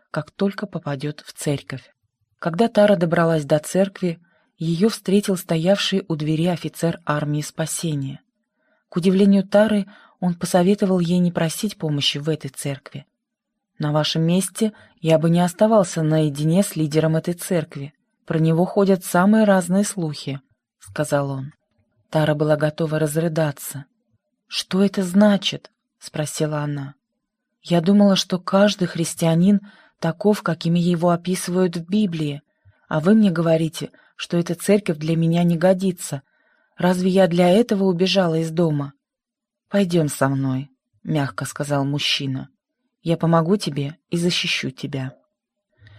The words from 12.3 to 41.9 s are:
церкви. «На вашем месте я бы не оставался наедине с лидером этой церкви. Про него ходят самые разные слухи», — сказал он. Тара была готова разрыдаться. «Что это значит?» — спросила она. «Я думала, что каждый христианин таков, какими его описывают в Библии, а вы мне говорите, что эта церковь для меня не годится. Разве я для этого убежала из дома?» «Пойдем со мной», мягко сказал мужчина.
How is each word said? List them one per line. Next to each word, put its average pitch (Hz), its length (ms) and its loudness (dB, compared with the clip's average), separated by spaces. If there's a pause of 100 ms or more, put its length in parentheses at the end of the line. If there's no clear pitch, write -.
церкви. - 560 -12 (720)
«На 147 140 -4
вашем 156 320 0
месте 185 480 0 (300)
я 160 180 4
бы 165 100 2
не 170 120 4
оставался 190 600 2
наедине 156 640 2
с - 140 -10
лидером 156 400 0
этой 170 160 -4
церкви. 151 600 -6 (320)
Про 165 140 -2
него 160 260 2
ходят 190 380 2
самые 214 400 4
разные 190 400 2
слухи», — 147 560 -6 (400)
сказал 143 500 -4
он. 135 240 -8 (560)
Тара 156 240 2
была 151 220 2
готова 151 420 -2
разрыдаться. 156 880 -4 (640)
«Что - 360 -2
это 196 200 0
значит?» — 196 680 0 (280)
спросила 151 600 -6
она. 143 360 -6 (680)
«Я 175 200 0
думала, 202 340 4
что - 240 -2
каждый 196 480 0
христианин 165 720 2 (400)
таков, 202 420 0
какими 170 380 -2
его 175 300 2
описывают 180 680 -2
в 165 120 -10
Библии, 165 540 -2 (460)
а 156 120 -4
вы 180 160 4
мне 208 160 6
говорите, 165 600 0 (240)
что - 220 -4
эта 170 180 -2
церковь 196 420 0
для 160 180 -2
меня 165 280 2
не 170 140 2
годится. 185 640 0 (560)
Разве 180 320 0
я 185 180 4
для 175 220 4
этого 202 340 2
убежала 185 520 2
из 160 140 -2
дома?» 156 440 -2 (760)
«Пойдем 175 380 0
со 135 220 -2
мной», 135 420 -4 (320)
мягко 139 420 -4
сказал 143 400 -4
мужчина. 139 640 -4 (520)